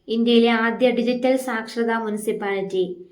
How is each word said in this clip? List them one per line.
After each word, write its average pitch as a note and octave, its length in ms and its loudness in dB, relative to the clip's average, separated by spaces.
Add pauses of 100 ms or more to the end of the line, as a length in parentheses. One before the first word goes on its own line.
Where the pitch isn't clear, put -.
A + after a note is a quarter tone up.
ഇന്ത്യയിലെ A#3 420 4
ആദ്യ A#3 420 2
ഡിജിറ്റൽ B3 460 0
സാക്ഷരതാ A3+ 600 -4
മുനിസിപ്പാലിറ്റി. G3 1000 -4 (140)